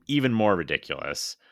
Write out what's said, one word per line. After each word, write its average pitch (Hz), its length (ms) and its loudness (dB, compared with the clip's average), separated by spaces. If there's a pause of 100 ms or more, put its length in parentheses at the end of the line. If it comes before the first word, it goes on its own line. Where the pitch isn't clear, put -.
even 131 260 2
more 107 220 4
ridiculous, 71 800 -6 (160)